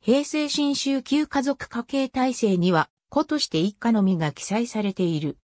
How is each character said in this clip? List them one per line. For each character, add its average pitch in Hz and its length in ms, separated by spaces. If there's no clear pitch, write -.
平 277 240
成 302 240
新 285 240
宗 269 300
旧 294 240
華 277 160
族 269 260
家 240 140
系 269 260
体 262 240
制 202 240
に 175 140
は、 160 180
子 302 160
と 302 120
し - 100
て 160 120
一 196 180
家 233 140
の 220 100
み 190 160
が 156 140
記 - 120
載 226 220
さ 220 160
れ 202 120
て 190 100
い 170 160
る。 147 180